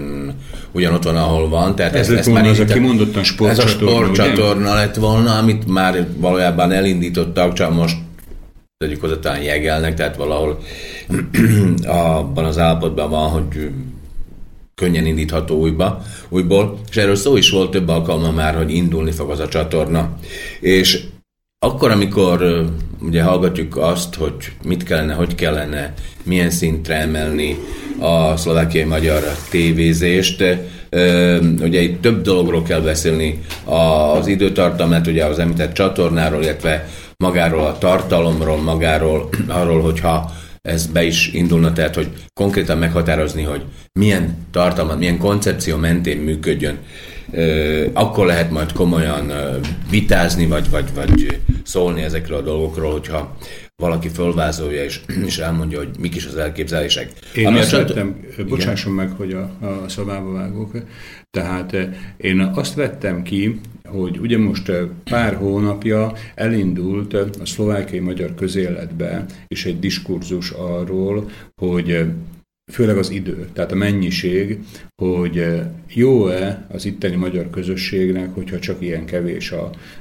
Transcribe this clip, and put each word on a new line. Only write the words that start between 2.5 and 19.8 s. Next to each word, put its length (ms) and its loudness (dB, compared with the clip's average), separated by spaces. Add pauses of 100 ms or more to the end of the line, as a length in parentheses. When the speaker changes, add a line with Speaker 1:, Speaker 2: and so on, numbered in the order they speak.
Speaker 2:
az 80 6
a 40 6
Speaker 1:
így 100 4
Speaker 2:
kimondottan 480 4
Speaker 1:
Ez 20 0
a 20 2
Speaker 2:
sportcsatorna, 880 4
ugye? 120 4
Speaker 1:
sportcsatorna 520 2
lett 200 2
volna, 440 4
amit 280 4
már 400 2 (100)
valójában 560 4
elindítottak, 800 2
csak 220 0
most 220 2 (880)
tegyük 160 -4
hozzá, 180 -2
talán 240 -4
jegelnek, 520 0
tehát 220 -2
valahol 420 -2 (680)
<clears throat> 580 4
abban 580 2
az 140 0
állapotban 520 2
van, 200 0
hogy 400 -2 (1040)
könnyen 320 2
indítható 520 0
újba, 440 2 (260)
újból, 500 2 (120)
és 60 -4
erről 200 4
szó 200 4
is 140 6
volt 200 2
több 180 0
alkalommal 440 2
már, 220 0
hogy 160 0
indulni 400 2
fog 200 -4
az 80 -4
a 100 -4
csatorna. 680 0 (440)